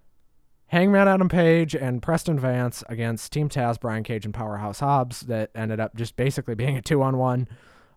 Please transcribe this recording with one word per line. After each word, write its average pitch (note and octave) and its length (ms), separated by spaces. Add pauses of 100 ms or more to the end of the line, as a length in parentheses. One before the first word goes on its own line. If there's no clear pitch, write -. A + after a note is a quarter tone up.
(720)
Hangman G3 380
Adam F#3+ 200
Page E3 460
and B2+ 260
Preston E3 380
Vance B2 500
against A#2 440
Team D3 160
Taz, A#2+ 320
Brian A2 240
Cage, A2 200
and G#2+ 80
Powerhouse G#2 480
Hobbs C3+ 420
that A2 320
ended A2 260
up A2 160
just A2+ 200
basically B2 380
being C3 220
a A#2 60
two-on-one. B2+ 640 (480)